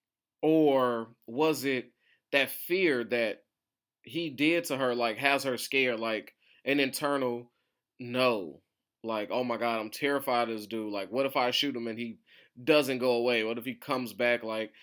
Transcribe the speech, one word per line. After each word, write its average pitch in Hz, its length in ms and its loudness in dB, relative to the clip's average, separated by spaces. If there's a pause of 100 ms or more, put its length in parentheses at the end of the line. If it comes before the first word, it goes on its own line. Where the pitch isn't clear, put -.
(420)
Or 135 680 4 (180)
was 135 380 0
it 131 280 -2 (400)
that 139 180 2
fear 165 540 0
that 113 400 -2 (580)
he 156 280 -6
did 160 340 0
to 135 120 -4
her, 127 180 0
like, 117 240 0
has 139 260 2
her 127 120 0
scared, 127 440 0
like, 113 340 -4 (300)
an 139 160 2
internal 131 680 -2 (480)
no? 120 640 0 (420)
Like, 110 280 -4
"Oh 123 140 0
my 117 140 -2
God, 117 220 0
I'm 107 100 -8
terrified 135 580 0
of 113 80 -4
this 104 100 -10
dude. 107 260 -6
Like, 98 200 -6
what 135 140 0
if 135 100 -4
I 123 140 2
shoot 135 260 0
him 117 100 -6
and 113 120 -6
he 117 200 -8 (440)
doesn't 135 360 4
go 123 140 2
away? 120 320 2
What 117 140 -4
if 113 60 -10
he 127 100 -6
comes 127 400 -4
back?" 120 280 2
Like, 110 300 -6 (100)